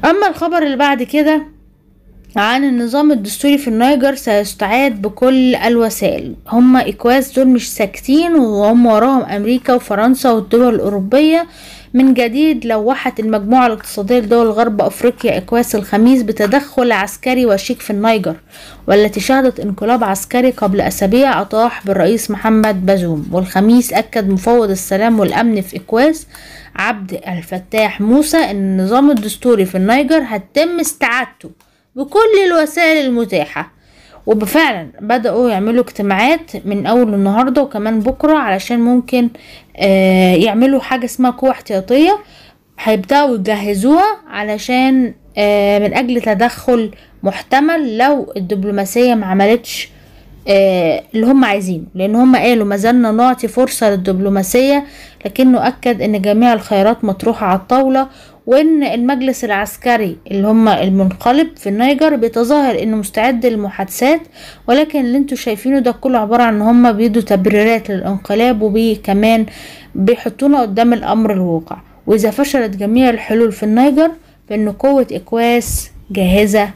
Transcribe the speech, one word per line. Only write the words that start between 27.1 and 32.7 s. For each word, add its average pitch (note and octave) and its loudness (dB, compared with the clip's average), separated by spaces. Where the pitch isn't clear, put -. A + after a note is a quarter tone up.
الفتاح F#3+ -4
موسى C4+ 2
إن G3+ 0
النظام G3 0
الدستوري G#3+ 0
في F#3 -8
النيجر C4 0
هتتم C#4+ -4
استعادته - -6
بكل C4+ -4
الوسائل D#4+ 0